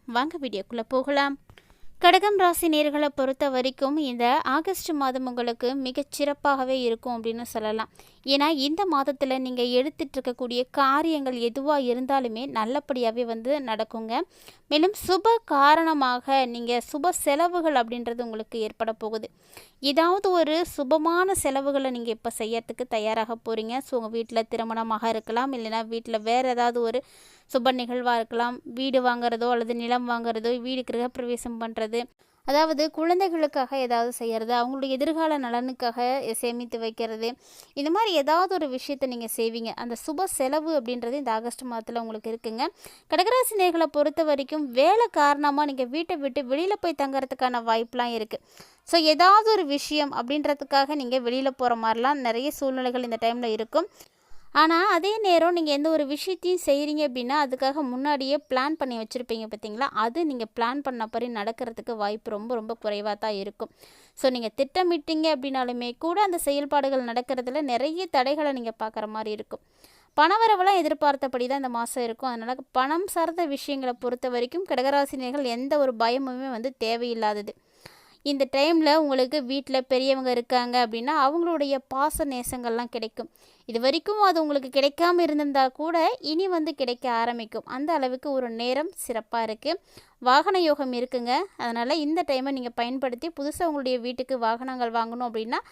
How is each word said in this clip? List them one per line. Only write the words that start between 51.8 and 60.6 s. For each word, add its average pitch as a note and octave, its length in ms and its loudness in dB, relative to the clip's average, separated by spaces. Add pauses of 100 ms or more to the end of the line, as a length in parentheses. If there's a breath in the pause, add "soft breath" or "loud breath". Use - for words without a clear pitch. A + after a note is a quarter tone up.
நிறைய B3+ 380 -2
சூழ்நிலைகள் B3+ 520 -2
இந்த A#3 180 -4
டைம்ல A#3 220 0
இருக்கும். A3+ 440 0 (640 soft breath)
ஆனா, E4 400 4
அதே F#4+ 260 0
நேரம் F4+ 360 4
நீங்க D#4+ 180 0
எந்த C#4+ 180 2
ஒரு D4+ 160 2
விஷயத்தையும் F4 600 -2
செய்றீங்க D4+ 360 2
அப்படின்னா, B3+ 320 -2 (120)
அதுக்காக C4+ 360 -2
முன்னாடியே C4+ 560 -2 (120)
பிளான் C#4 280 0
பண்ணி B3+ 200 -4
வச்சிருப்பீங்க A3+ 480 -6 (120)
பார்த்தீங்களா? A3 360 -6
அது A#3+ 320 0
நீங்க B3+ 200 -4 (140)
பிளான் B3 240 -2